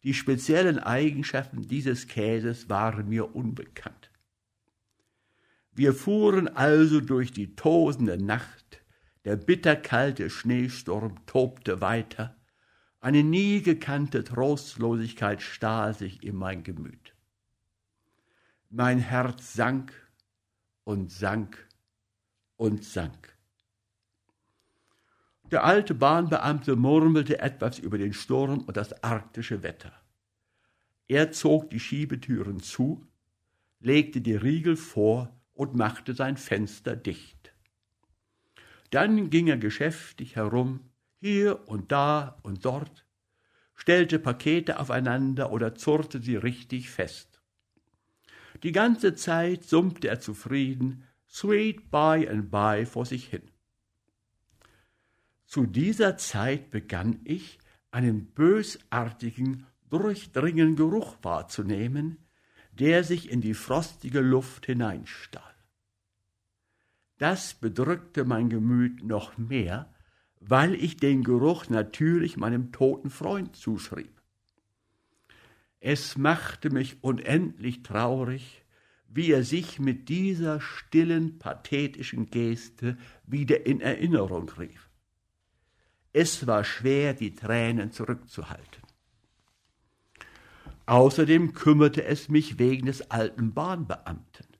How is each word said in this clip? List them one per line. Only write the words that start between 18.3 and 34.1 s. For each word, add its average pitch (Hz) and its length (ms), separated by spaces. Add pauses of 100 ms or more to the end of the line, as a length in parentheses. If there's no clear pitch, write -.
Mein 123 300
Herz 123 520
sank 127 400 (920)
und 95 260
sank 98 560 (880)
und 107 300
sank. - 500 (2250)
Der 156 140
alte 202 280
Bahnbeamte 147 840
murmelte 151 600
etwas - 380
über 104 200
den 101 160
Sturm 135 480
und 104 160
das - 260
arktische 113 600
Wetter. - 280 (1160)
Er 156 240
zog 151 380
die 117 100
Schiebetüren 123 800
zu, - 440 (760)
legte 143 400